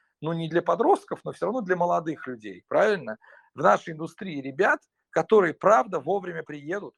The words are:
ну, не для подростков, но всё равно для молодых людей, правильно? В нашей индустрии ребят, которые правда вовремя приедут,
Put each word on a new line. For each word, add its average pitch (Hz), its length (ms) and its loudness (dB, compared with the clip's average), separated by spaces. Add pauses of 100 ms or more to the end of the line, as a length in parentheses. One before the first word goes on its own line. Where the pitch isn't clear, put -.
(220)
ну, 160 120 -4
не 165 160 -4
для 170 140 0
подростков, 240 640 0
но 151 80 -8
всё - 140 -4
равно 247 140 -4
для 185 160 0
молодых 170 500 -2
людей, 107 420 -12
правильно? 156 480 0 (380)
В 131 80 -8
нашей 190 300 2
индустрии 156 480 -10
ребят, 139 400 0 (300)
которые 170 440 4
правда 202 440 4
вовремя 170 440 -6
приедут, 151 540 -10